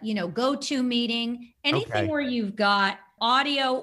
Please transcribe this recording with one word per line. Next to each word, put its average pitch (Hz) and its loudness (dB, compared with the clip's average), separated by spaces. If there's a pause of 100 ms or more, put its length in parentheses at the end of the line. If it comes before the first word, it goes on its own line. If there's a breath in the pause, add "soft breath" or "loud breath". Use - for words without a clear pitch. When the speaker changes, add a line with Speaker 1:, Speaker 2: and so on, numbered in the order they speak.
Speaker 1:
you 220 -2
know, 180 -2
GoToMeeting, 240 0 (100)
anything 285 0 (120)
Speaker 2:
Okay. 320 0
Speaker 1:
where 302 0
you've 233 -2
got 202 2 (220)
audio, 262 2